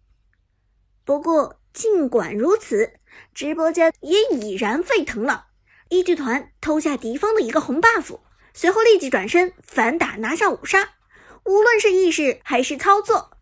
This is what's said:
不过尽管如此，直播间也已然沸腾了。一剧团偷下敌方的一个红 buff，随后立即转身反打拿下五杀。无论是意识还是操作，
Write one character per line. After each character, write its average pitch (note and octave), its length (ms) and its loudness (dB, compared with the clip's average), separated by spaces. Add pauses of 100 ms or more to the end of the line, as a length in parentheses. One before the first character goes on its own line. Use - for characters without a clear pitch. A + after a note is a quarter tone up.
(1040)
不 C#4+ 140 0
过 D#4+ 400 -2 (140)
尽 F#4 360 0
管 G3+ 280 -4
如 D#4+ 200 0
此， A3+ 360 -2 (420)
直 D4 200 -6
播 E4 180 0
间 E4 280 2
也 F4+ 300 2
已 G#3+ 240 -4
然 B3+ 280 -4
沸 A4 200 0
腾 - 220 -6
了。 - 220 -4 (420)
一 F4+ 140 2
剧 F4 120 0
团 C4+ 460 -4
偷 D#4 180 0
下 D4 200 -2
敌 A#3 180 -8
方 G#4 180 0
的 G#4+ 60 2
一 A#3 100 -2
个 D4+ 120 0
红 D4 180 -4
buff， A4+ 400 0 (320)
随 - 180 0
后 A4 120 2
立 A4+ 160 6
即 C#4 100 -6
转 G#3 180 -2
身 F4+ 360 0
反 B3+ 340 -2
打 C#4+ 200 -4
拿 A3+ 200 -6
下 G4+ 140 0
五 - 120 -6
杀。 - 340 -2 (480)
无 G4+ 180 4
论 A4+ 180 4
是 G#4 120 2
意 F#4 200 4
识 C#4+ 320 -2
还 C4 180 -2
是 C4+ 140 -6
操 G4 240 2
作， - 420 -2